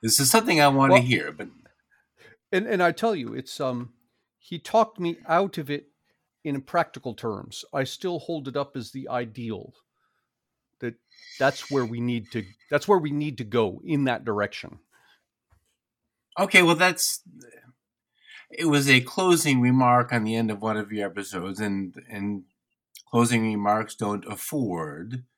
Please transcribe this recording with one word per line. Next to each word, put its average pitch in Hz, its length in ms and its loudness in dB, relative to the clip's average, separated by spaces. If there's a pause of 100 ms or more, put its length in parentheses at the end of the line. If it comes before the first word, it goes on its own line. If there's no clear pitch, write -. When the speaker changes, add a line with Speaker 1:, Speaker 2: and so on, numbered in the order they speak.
Speaker 1:
this 113 160 2
is 135 100 2
something 220 320 4
I 147 60 8
wanna 135 280 6
Speaker 2:
Well, 131 80 8
Speaker 1:
hear," 90 280 0
but - 160 -12 (1040)
Speaker 2:
and, 196 160 0
and 190 160 0
I 170 80 4
tell 220 240 0
you, 120 180 -8
it's, 131 280 -12
um, 123 320 -6 (480)
he - 180 -12
talked 220 400 0
me 170 200 -4 (100)
out 180 280 2
of 147 140 -8
it 143 200 -8 (520)
in 143 140 -4
a 135 40 -6
practical 139 540 -4
terms. 110 580 -10
I 135 120 -2
still 175 340 -8
hold 147 300 -8
it 139 80 -8
up 139 200 -6
as 117 140 -10
the 135 180 -14
ideal, 117 640 -8 (1080)
that 120 160 -8 (420)
that's 135 320 -2
where 135 140 0
we 117 160 -8
need 120 320 -4
to, 113 100 -4 (300)
that's 147 160 -2
where 202 100 6
we 151 140 -4
need 147 260 -6
to 123 60 -8
go 107 400 -2
in 147 220 -2
that 120 180 -2
direction. 104 560 -6 (1600)
Speaker 1:
Okay, 190 240 6
well, 170 100 6
that's, 180 460 0 (1300)
it - 140 -8
was 143 260 4
a 127 100 8
closing 156 600 2
remark 123 520 4
on 117 120 0
the 110 100 -2
end 113 160 0
of 104 100 -6
one 110 160 -2
of 104 140 -6
your 104 160 -4
episodes, 95 540 -8
and, 98 340 -4 (160)
and 101 320 -8 (680)
closing 117 340 2
remarks 107 520 0
don't 104 320 -4
afford 101 960 -6 (160)